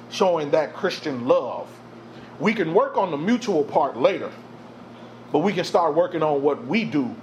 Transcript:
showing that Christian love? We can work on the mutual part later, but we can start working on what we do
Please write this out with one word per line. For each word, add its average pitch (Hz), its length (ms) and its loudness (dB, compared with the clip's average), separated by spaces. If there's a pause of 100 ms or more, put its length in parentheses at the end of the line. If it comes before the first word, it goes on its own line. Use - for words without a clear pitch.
showing 165 420 0
that 156 220 2
Christian 135 540 -4
love? 123 400 2 (720)
We 214 140 2
can 165 200 0
work 262 220 4
on 190 160 0
the 143 60 -2
mutual 185 480 0
part 135 320 0
later, 135 340 2 (1000)
but 147 60 4
we 190 120 2
can 165 140 -2
start 170 280 2
working 170 300 2
on 147 180 2
what 135 240 0
we 185 200 0
do 131 380 0